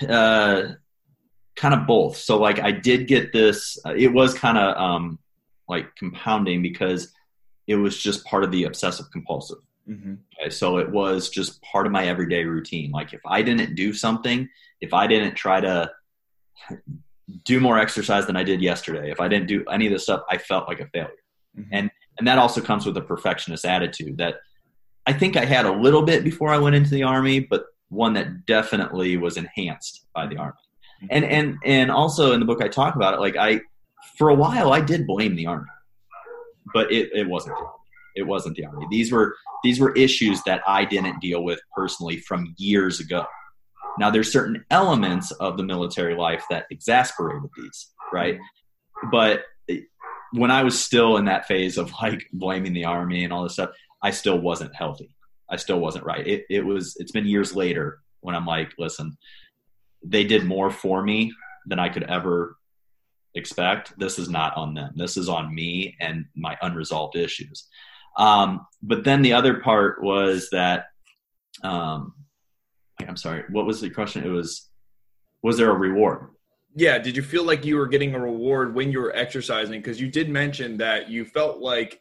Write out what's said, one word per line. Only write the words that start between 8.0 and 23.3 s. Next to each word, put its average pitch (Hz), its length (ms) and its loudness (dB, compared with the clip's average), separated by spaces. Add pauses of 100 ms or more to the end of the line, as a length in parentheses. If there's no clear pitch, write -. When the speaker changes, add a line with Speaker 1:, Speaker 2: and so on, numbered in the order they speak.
Speaker 1:
part 98 200 0
of 90 80 -2
the 92 100 2
obsessive 90 480 -4
compulsive. - 480 -10 (300)
Speaker 2:
Mm-hmm. 98 260 -12 (260)
Speaker 1:
Okay, 76 100 -6
so 90 280 0
it - 100 -2
was 95 400 -2
just - 340 -6
part 98 240 -2
of 101 40 0
my 95 160 0
everyday 87 380 0
routine. 78 480 -6
Like, 73 200 -8
if - 140 -16
I 101 160 0
didn't 113 320 0
do 101 180 -2
something, 120 560 -2 (320)
if 90 140 -4
I 104 140 4
didn't 107 260 4
try 95 260 2
to 90 300 0 (1500)
do 127 160 2
more 120 180 6
exercise 104 480 2
than 92 100 -4
I 92 60 0
did 92 200 0
yesterday, 80 480 -4
if 78 100 -6
I 90 80 0
didn't 98 200 0
do 101 220 -2
any 107 160 2
of 101 60 0
this 92 120 -2
stuff, 95 260 0
I 92 80 0
felt 90 300 -2
like 85 120 -8
a - 60 -10
failure. 80 240 -8 (480)
Speaker 2:
Mm-hmm. 104 140 -16
Speaker 1:
And, 101 180 -2 (280)
and 117 100 2
that 131 100 6
also 120 220 4
comes 104 260 -2
with 92 100 -2
a 90 60 -4
perfectionist 87 600 -4